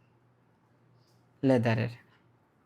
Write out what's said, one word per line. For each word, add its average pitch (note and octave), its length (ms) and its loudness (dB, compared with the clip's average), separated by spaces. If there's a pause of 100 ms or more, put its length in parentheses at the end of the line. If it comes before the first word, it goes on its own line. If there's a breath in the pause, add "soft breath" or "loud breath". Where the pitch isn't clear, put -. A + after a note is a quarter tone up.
(1400)
লেদারের। A#2 460 0 (760)